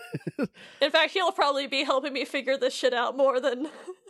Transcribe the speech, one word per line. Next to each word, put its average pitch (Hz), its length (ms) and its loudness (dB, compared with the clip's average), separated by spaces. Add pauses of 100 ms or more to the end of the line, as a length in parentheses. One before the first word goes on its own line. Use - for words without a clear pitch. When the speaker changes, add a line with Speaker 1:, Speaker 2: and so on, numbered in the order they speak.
(680)
Speaker 1:
<laughs> - 120 -10
Speaker 2:
In 285 100 4
fact, 320 220 2
he'll 381 180 0
probably 285 340 2
be 277 180 0
helping 269 300 0
me 269 120 -4
figure 269 320 -2
this 262 180 0
shit 254 180 2
out 240 240 0
more 269 220 4
than 254 280 -2 (420)